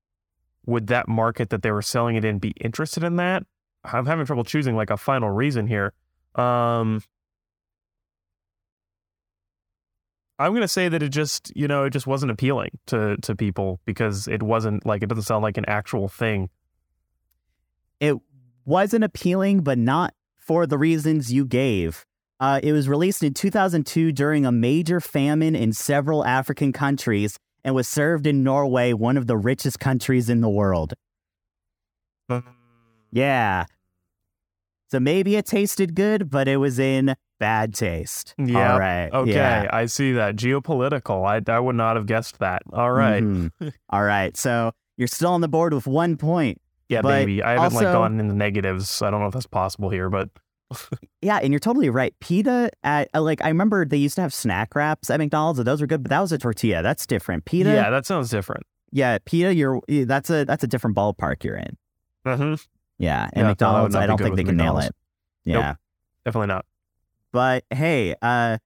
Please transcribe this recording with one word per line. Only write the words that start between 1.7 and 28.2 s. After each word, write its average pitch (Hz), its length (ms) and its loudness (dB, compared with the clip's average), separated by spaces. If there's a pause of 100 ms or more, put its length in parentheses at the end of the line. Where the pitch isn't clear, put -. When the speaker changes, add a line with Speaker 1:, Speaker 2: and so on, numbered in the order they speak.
Speaker 1:
were 104 120 -2
selling 117 340 -2
it 107 80 -2
in 104 140 0
be 104 120 -4 (100)
interested 151 440 -6
in 175 120 -2
that? 180 280 -2 (400)
I'm 123 220 -4
having 156 200 0
trouble 123 180 -2
choosing, 131 320 0
like, 107 140 0
a 104 60 -2
final 120 340 -2
reason 117 360 0
here. 104 260 -2 (440)
Um, 117 640 0 (3250)
I'm 165 160 0
gonna 220 140 0
say 185 200 0
that 160 140 0
it 147 80 -2
just, 147 440 -4
you 147 140 -2
know, 143 160 0
it 135 60 0
just 131 160 -4
wasn't 135 260 -2
appealing 117 380 -2 (160)
to, 107 320 0
to - 180 -4
people 95 480 -2
because 104 420 -4
it 107 160 -2
wasn't, 110 440 -2
like, 104 160 0
it 104 60 -2
doesn't 110 160 -2
sound 107 180 -2
like 107 140 -2
an 104 100 -4
actual 104 420 -4
thing. 101 400 -4 (1500)
Speaker 2:
It 147 160 0 (480)
wasn't 196 400 2
appealing, 190 580 0
but 135 160 0
not 135 360 0 (220)
for 165 300 0
the 143 120 0
reasons 156 540 0
you 139 120 2
gave. 117 600 0 (360)
Uh, 139 220 2
it 151 100 2
was 143 160 2
released 170 340 0
in 147 120 0
two 196 160 -2
thousand 180 360 0
two 165 240 0
during 143 340 2
a 127 60 2
major 151 500 2
famine 156 540 0
in 113 180 0
several 143 520 0
African 131 480 0
countries 120 640 0 (240)
and 135 100 -2
was 131 140 0
served 151 400 0